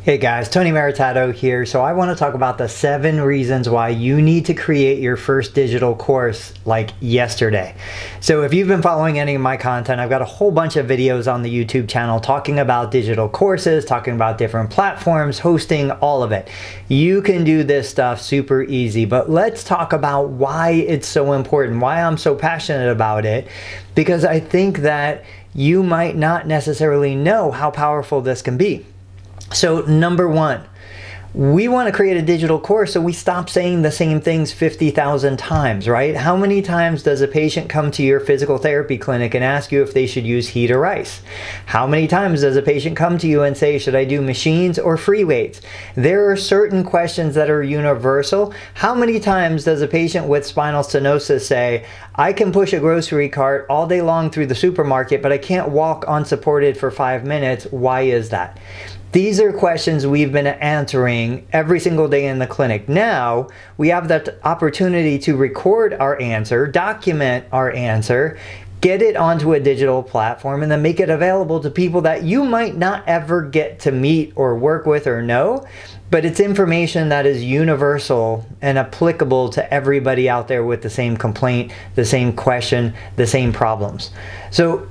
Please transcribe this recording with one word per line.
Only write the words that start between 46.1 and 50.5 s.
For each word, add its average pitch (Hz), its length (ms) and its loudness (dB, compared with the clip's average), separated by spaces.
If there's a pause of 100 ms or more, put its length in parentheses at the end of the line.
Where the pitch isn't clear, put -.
are 196 40 2
certain 196 480 2
questions 170 520 0
that 151 140 2
are 151 120 2
universal. 143 960 0 (200)
How 233 200 0
many 233 240 2
times 175 460 0
does 156 180 2
a 151 40 -2
patient 165 380 0
with 143 220 2
spinal 147 340 -2